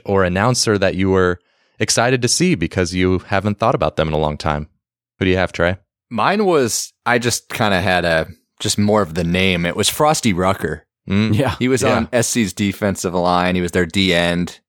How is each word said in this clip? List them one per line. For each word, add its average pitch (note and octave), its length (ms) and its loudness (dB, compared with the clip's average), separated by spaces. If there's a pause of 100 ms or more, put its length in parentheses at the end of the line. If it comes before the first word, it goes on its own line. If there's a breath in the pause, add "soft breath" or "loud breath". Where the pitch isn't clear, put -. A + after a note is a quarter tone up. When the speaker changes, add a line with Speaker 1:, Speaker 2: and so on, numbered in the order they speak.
Speaker 1:
or G2 180 2
announcer G#2 540 0
that F#2 180 0
you F#2+ 140 0
were F2+ 300 2 (400)
excited A#2+ 420 0
to A#2 60 0
see F3 280 0
because F2 380 -2
you F#2 260 2
haven't G2+ 380 -2
thought A#2 180 0
about D#2 200 -2
them D#2 140 0
in D#2 40 -2
a D#2 60 -2
long D2+ 180 -2
time. D2+ 300 -4 (500)
Who G2 80 -4
do F#2 60 2
you F2+ 60 2
have, F2+ 160 -2
Trey? F2 240 0 (340)
Speaker 2:
Mine D#3+ 340 0
was, C#3+ 480 0 (120)
I A#2+ 120 2
just A#2 320 -4
kinda G2+ 320 0
had F2+ 240 2
a, D#2+ 220 0 (320)
just - 180 -2
more G#2 240 2
of D#2+ 140 -4
the F2 80 -2
name. F2+ 420 2
It F2 100 -4
was G#2 140 0
Frosty D3+ 440 0
Rucker. F2+ 520 -2 (240)
Speaker 1:
Mm. G#2+ 240 0
Speaker 3:
Yeah. B2 240 0
Speaker 2:
He B2 120 0
was C3 120 0
Speaker 1:
Yeah. C3 140 2
Speaker 2:
on A2+ 160 -2
S A#2+ 160 0
C's G#2+ 260 -2
defensive G2 600 -4
line. F2+ 400 2
He F2+ 60 0
was F2 100 -4
their F#2 140 0
D F#2 280 0
end. F2 560 0